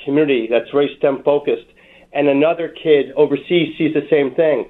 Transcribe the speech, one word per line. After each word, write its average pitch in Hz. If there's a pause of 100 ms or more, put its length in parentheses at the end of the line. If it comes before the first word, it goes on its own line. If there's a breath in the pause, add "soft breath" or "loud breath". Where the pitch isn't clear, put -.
community 139
that's 123
very 143
stem 139
focused, 143 (440 soft breath)
and 143
another 160
kid 147
overseas 151
sees 156
the 147
same 139
thing, 147